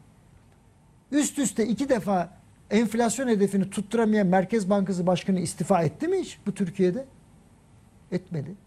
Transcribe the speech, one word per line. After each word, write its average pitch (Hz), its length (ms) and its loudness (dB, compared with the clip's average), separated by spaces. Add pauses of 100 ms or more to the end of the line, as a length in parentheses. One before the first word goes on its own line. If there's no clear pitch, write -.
(1120)
Üst 277 260 0
üste 233 280 0
iki 269 220 -2
defa 190 420 0 (400)
enflasyon 233 580 0
hedefini 196 420 2
tutturamayan 214 560 2
Merkez 185 440 2
Bankası 196 360 0
Başkanı 185 340 2
istifa 175 420 0
etti 220 260 -2
mi 381 100 2
hiç - 280 -6
bu 196 80 -4
Türkiye'de? 185 500 0 (1080)
Etmedi. 175 420 -6 (120)